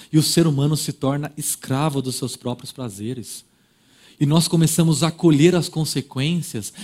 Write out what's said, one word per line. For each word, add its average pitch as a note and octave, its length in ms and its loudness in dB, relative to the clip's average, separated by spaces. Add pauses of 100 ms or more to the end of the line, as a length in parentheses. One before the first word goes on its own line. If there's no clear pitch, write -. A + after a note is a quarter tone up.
(120)
E D3+ 60 2
o D3 60 6
ser E3+ 220 2
humano D3 320 2
se C#3+ 160 -6
torna C#3+ 420 -4
escravo C#3 680 -2
dos B2+ 140 -6
seus B2 200 -8
próprios A#2+ 360 -8
prazeres. A2+ 720 -12 (760)
E D3 80 2
nós E3 200 4
começamos D#3+ 540 2
a D#3+ 100 2
colher D#3+ 440 4
as E3 120 0
consequências C#3+ 1040 -4 (120)